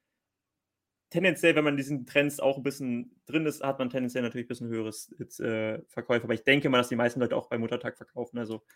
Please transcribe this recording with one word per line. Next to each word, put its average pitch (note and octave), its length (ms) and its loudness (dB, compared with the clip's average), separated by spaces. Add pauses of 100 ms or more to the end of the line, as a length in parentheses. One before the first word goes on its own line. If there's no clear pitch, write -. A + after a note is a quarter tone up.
(1080)
tendenziell, E3+ 460 4
wenn D#3 80 4
man D3 140 2
diesen C3+ 280 -4
Trends C#3+ 340 2
auch C#3 180 2
ein C3+ 60 -10
bisschen B2+ 640 -4
drin D#3 200 0
ist, D3 180 -2
hat C3+ 160 -2
man B2+ 100 -2
tendenziell B2+ 340 -2
natürlich A#2+ 220 -4
ein - 40 -20
bisschen A#2 180 -8
höheres, A2 520 -6
jetzt, - 200 -12
äh, A2 480 -2
Verkäufe. A#2 380 -2
Aber A2+ 80 0
ich A2 100 -4
denke C#3+ 260 4
mal, B2+ 100 6
dass B2 100 2
die B2+ 80 -2
meisten A#2+ 240 2
Leute A#2+ 140 0
auch A#2+ 140 -2
bei B2 80 -2
Muttertag A#2 400 -4
verkaufen. - 400 -10
Also A2 260 -6 (120)